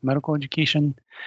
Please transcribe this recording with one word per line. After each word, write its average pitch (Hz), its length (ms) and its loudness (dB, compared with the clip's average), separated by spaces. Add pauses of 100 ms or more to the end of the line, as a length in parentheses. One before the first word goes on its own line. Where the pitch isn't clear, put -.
medical 139 320 0
education 147 600 0 (320)